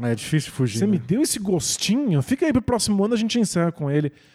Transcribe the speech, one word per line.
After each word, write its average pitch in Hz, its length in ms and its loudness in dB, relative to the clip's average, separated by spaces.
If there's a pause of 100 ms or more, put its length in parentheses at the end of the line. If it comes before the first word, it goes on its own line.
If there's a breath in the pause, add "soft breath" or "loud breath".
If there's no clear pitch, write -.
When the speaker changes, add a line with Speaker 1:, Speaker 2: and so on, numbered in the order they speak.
Speaker 1:
É 117 100 0
difícil - 380 -2
fugir, 117 280 -2
Speaker 2:
você 185 60 2
Speaker 1:
né? 214 60 2
Speaker 2:
me 180 80 2
deu 196 220 0
esse 330 180 -2
gostinho. 190 840 0
Fica 269 240 0
aí 311 60 2
pro 240 100 2
próximo 208 440 0
ano, 226 80 0
a 233 40 0
gente 226 220 0
encerra 170 320 0
com 147 180 -6
ele. 147 220 0 (240 soft breath)